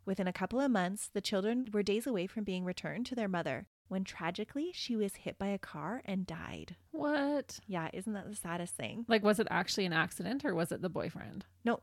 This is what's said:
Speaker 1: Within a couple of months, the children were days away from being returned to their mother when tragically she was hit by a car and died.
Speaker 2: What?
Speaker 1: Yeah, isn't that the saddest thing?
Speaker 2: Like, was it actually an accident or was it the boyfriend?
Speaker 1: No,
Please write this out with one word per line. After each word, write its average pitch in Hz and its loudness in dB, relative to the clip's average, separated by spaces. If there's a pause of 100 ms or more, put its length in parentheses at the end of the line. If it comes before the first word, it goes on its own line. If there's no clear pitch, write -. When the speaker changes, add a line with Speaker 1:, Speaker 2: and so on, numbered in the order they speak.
Speaker 1:
Within 190 0
a 180 0
couple 208 0
of 277 4
months, 190 0
the 202 -2
children 226 2
were 208 2
days 208 2
away 190 2
from 220 -4
being 185 -2
returned 180 -2
to 247 -4
their 226 0
mother 170 0 (200)
when 190 -2
tragically 214 -4
she - -2
was 208 0
hit - -8
by 196 -2
a 202 0
car 175 -6
and 190 -2
died. 160 -8 (160)
Speaker 2:
What? 294 0
Speaker 1:
Yeah, 170 -2
isn't 208 -4
that 202 -6
the 208 -8
saddest 175 -4
thing? 226 -6
Speaker 2:
Like, 220 6
was 208 8
it 220 4
actually 185 2
an 175 2
accident 180 2
or 190 2
was 165 2
it - -4
the 180 0
boyfriend? - -4 (180)
Speaker 1:
No, 233 4